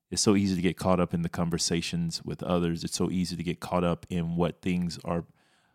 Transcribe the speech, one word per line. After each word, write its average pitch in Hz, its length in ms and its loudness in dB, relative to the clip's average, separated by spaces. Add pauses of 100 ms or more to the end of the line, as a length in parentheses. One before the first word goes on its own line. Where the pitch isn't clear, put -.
(120)
It's 90 100 -2
so 107 140 6
easy 98 220 4
to 87 40 0
get 87 140 2
caught 92 240 4
up 87 140 2
in 87 80 0
the 85 80 -2
conversations 85 960 -2
with 78 180 -8
others. 85 400 0
It's - 140 -6
so 87 120 0
easy 87 280 -2
to 85 60 -6
get 85 180 -4
caught 90 240 0
up 85 240 0
in 85 260 -2
what 85 260 0
things 90 440 -2
are, 85 180 -2 (520)